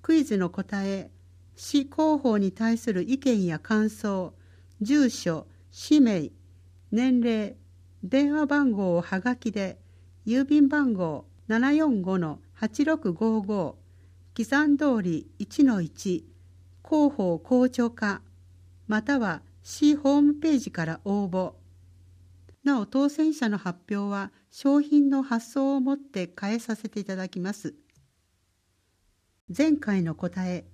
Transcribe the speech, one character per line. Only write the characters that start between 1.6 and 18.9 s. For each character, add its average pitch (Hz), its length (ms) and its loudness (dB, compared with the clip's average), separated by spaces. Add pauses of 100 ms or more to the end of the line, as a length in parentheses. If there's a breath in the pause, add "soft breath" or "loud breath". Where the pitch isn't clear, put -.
広 302 400 0
報 220 140 2
に 196 160 0
対 226 240 0
す 226 160 -4
る 180 100 -2
意 269 160 -2
見 220 260 2
や 160 140 -4
感 214 300 0
想、 196 440 -6 (480 soft breath)
住 262 280 4
所、 160 380 -4 (240 soft breath)
氏 - 280 2
名、 202 320 2 (600)
年 247 280 2
齢、 220 380 -2 (460)
電 277 300 2
話 302 120 0
番 285 260 2
号 190 240 0
を 175 60 0
は 190 180 -4
が 247 160 -2
き 220 160 -6
で、 190 280 -8 (460 soft breath)
郵 254 200 0
便 285 240 6
番 285 240 2
号 165 320 -4 (220)
七 240 260 2
四 294 280 2
五 190 160 -2
の 160 220 -4 (140)
八 220 320 -2
六 311 280 0
五 220 280 0
五、 190 360 -4 (560 soft breath)
木 220 120 -4
山 285 320 2
通 269 240 2
り 170 260 -4 (100)
一 - 280 0
の 214 160 2
一、 - 440 -6 (600)
広 294 280 2
報 175 300 0
広 254 260 4
聴 233 200 -2
課、 208 300 -4 (680)
ま 214 140 0